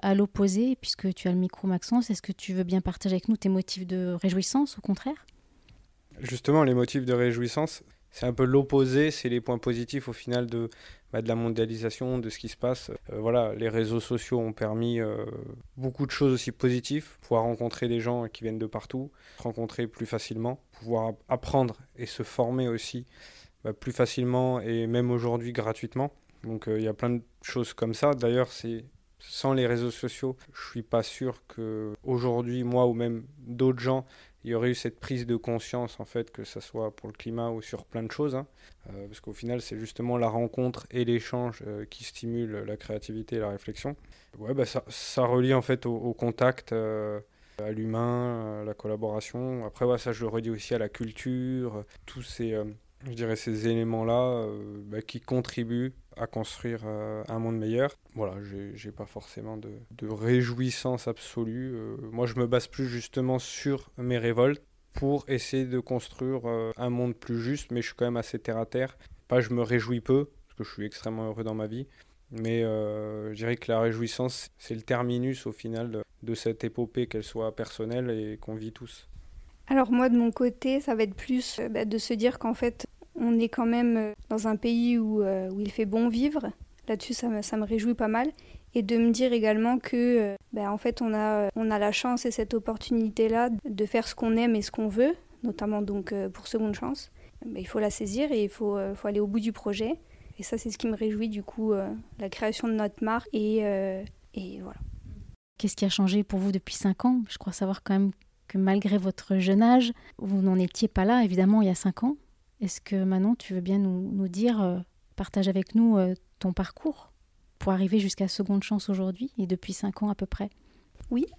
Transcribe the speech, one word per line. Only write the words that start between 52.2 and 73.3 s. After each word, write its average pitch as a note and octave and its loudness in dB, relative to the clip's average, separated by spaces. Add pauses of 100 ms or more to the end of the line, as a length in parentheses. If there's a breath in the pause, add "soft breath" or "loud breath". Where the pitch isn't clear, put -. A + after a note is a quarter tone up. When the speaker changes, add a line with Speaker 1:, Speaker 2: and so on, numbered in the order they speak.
Speaker 2:
ces, A2+ -4
euh, G#2+ -2 (420)
je B2+ -8
dirais, A2+ -2
ces A2 -2
éléments-là, A#2 2
euh, G#2 -8
bah, G#2 -8
qui - -10
contribuent B2 -2 (240)
à A#2 -4
construire, A2+ -6
euh, G#2+ -6
un A2+ -4
monde A2+ -2
meilleur. A#2 0 (200)
Voilà, G2+ -4
j'ai, G2 -12
j'ai G#2 -14
pas G2+ -12
forcément A2 -12
de, G#2+ -12 (220)
de A2 -10
réjouissance A#2+ 0
absolue. A#2+ -6
Euh, A2 -8 (140)
moi, A#2+ -2
je A2+ -4
me B2 2
base A#2+ 2
plus C3+ -4
justement B2+ -2
sur - -4
mes B2 0
révoltes A#2+ 4 (320)
pour C#3 0
essayer C3 0
de B2+ -2
construire, B2+ -4
euh, A2+ -2
un B2 -2
monde B2 0
plus A#2 -4
juste, B2+ -4
mais A#2+ -2
je - -4
suis - -12
quand B2 2
même A#2+ -2
assez A#2 -4
terre A2 -4
à A2+ -2
terre. C3 -4 (300 soft breath)
Pas, B2 6
je A2+ -2
me A#2+ 2
réjouis A#2 0
peu, C#3 4 (200)
parce - -20
que G#2+ -6
je - -14
suis G#2 -6
extrêmement A2 -6
heureux A2 -6
dans A2 -4
ma G#2+ -4
vie, B2 -8 (460 soft breath)
mais, A2+ 0
euh, G#2+ -2